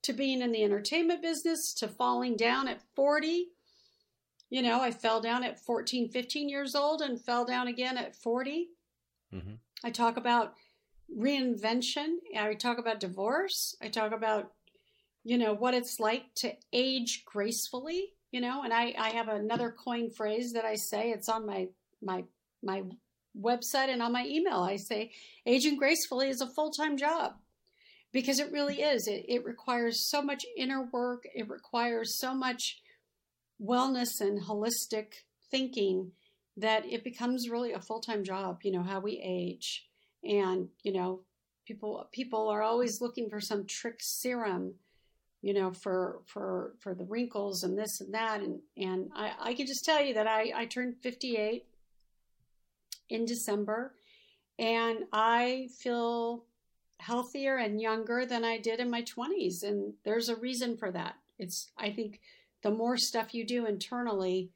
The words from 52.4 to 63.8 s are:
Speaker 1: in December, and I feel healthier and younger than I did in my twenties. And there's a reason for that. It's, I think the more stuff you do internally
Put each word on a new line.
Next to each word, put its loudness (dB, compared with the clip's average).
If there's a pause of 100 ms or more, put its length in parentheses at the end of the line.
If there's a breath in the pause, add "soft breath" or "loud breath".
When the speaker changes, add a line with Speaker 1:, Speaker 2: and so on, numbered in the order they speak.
Speaker 1:
in -2
December, -2 (680 soft breath)
and 2 (120)
I 4 (120)
feel 0 (520)
healthier 0
and 0
younger 0
than -2
I 0
did -2
in 0
my 0
twenties. -2
And -2 (100)
there's 0
a 0
reason -2
for -4
that. -4 (220)
It's, -8
I -2
think -6 (420 soft breath)
the 4
more 2
stuff 0
you -2
do 0
internally 0